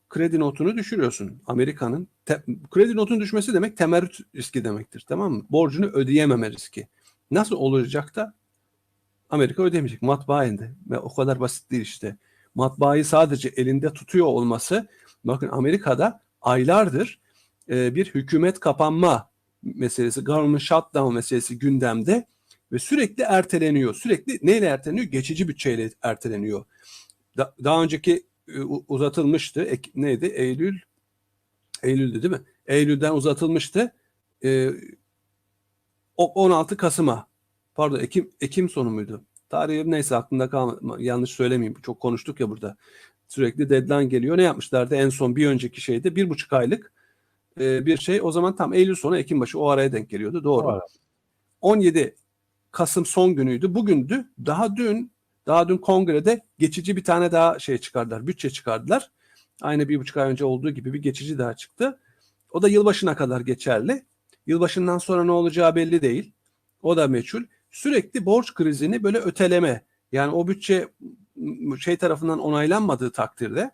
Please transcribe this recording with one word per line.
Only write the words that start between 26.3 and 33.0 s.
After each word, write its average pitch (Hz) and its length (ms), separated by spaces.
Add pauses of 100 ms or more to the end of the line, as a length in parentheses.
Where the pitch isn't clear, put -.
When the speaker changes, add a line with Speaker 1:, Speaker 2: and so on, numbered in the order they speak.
Speaker 1:
Da-, 131 160 (100)
daha 160 200
önceki, 160 400 (240)
e, 139 120
u-, 139 280
uzatılmıştı. 143 760
Ek-, 135 340
neydi? 135 300
Eylül, 151 540 (1040)
Eylül'dü 131 380
değil 180 120
mi? - 80 (240)
Eylül'den 147 480